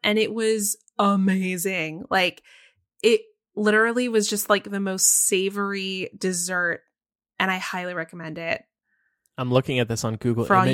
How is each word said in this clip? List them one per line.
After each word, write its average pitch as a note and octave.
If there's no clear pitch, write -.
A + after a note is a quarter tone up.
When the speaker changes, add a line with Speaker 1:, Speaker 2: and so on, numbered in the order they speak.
Speaker 1:
and G#3+
it G#3+
was A3
amazing. F#3+
Like, F3+
it A3
literally A3+
was G#3+
just, G#3
like, G3
the G3+
most F#3+
savory G3
dessert, F3+
and F#3+
I F#3
highly F3+
recommend E3
it E3
Speaker 2:
I'm B2
looking C3
at A#2+
this A2+
on A2
Google A#2
Speaker 1:
for -
all A2
you G2+